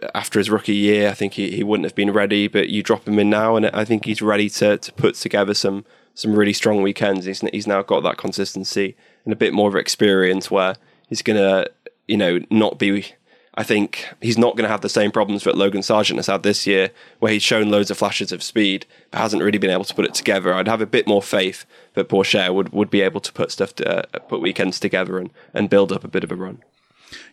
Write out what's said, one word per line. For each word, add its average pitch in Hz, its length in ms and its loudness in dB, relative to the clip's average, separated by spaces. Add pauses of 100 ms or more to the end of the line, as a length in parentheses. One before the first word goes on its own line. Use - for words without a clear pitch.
(140)
after 101 240 -2
his 101 120 0
rookie 104 240 0
year, 101 340 4
I 98 60 -2
think 98 180 -4
he, 101 180 -4
he 101 120 -4
wouldn't 101 220 0
have 82 100 -6
been 101 180 2
ready, 104 340 2
but 101 220 0
you 104 140 -2
drop - 260 0
him 104 100 2
in 104 120 4
now, 110 260 2
and 107 100 2
I 107 200 -2
think 110 180 0
he's 110 180 -6
ready 104 280 2
to, 104 260 2
to - 160 -14
put - 220 0
together 101 400 -2
some, 98 300 -2 (300)
some 107 200 -2
really 104 180 4
strong 104 300 0
weekends. 98 440 0
He's, 95 140 -8
he's 104 260 -6
now 98 160 0
got 85 200 0
that - 160 -2
consistency 95 760 -4 (280)
and 110 80 -4
a 107 40 -2
bit 107 160 2
more 104 160 4
of 98 80 0
experience 95 760 2
where 95 260 0 (320)
he's - 140 -8
gonna, 98 440 2 (400)
you 107 100 0
know, 90 240 2 (100)
not 110 280 2
be, 101 280 0 (480)
I 110 100 -6
think - 440 -2 (120)
he's 113 180 0
not 117 180 4
gonna 110 120 0
have 107 140 -4
the 104 60 -4
same 104 220 2
problems 104 340 -2
that - 120 2
Logan 98 260 0
Sargent 107 360 0
has 87 80 -4
had 98 160 -2
this 101 240 0
year, 95 240 2 (280)
where 110 140 2
he's 107 100 0
shown 107 280 2
loads 104 200 2
of 95 80 -6
flashes 101 340 -2
of 87 100 -8
speed, 98 440 0 (240)
but - 100 -4
hasn't 107 220 0
really 104 160 2
been 95 120 2
able 92 140 0
to - 100 -10
put 104 100 0
it - 100 -4
together. 92 400 0
I'd 95 140 0
have 110 140 0
a 107 40 0
bit 117 200 0
more 101 160 4
faith 95 440 -4 (280)
that 98 140 -2
Porsche 92 460 2
would, 95 180 0
would 101 180 0
be 101 100 2
able 95 200 0
to - 120 -10
put - 180 -4
stuff - 260 -4
to, - 400 -4
uh, - 40 -10
put - 200 -8
weekends 92 380 -2
together 92 400 -4
and, 90 120 -10 (220)
and 107 180 -2
build 98 200 4
up 95 140 -6
a - 40 -16
bit 92 160 -2
of 85 60 -12
a 90 60 -8
run. 95 260 -12 (720)